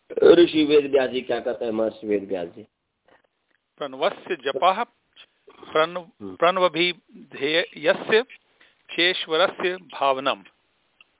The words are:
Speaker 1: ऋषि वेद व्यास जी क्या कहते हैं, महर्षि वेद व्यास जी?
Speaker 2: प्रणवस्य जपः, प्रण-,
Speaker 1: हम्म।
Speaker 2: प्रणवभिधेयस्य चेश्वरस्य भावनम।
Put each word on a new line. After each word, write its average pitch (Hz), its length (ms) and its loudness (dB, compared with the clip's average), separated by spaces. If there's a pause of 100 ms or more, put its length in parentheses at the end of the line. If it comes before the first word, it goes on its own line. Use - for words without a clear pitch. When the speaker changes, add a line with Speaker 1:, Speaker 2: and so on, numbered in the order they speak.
(240)
Speaker 1:
ऋषि 160 420 6
वेद 139 260 2
व्यास 131 180 2
जी 123 120 -6
क्या 120 180 -6
कहते 120 260 -6
हैं, 113 60 -4
महर्षि 110 360 -4
वेद 98 200 -2
व्यास 90 200 -6
जी? 104 200 -20 (1080)
Speaker 2:
प्रणवस्य 151 580 -6
जपः, 160 500 0 (840)
प्रण-, 165 260 0
Speaker 1:
हम्म। 101 380 -16
Speaker 2:
प्रणवभिधेयस्य 170 1900 0 (680)
चेश्वरस्य 175 840 0
भावनम। 135 680 -2 (760)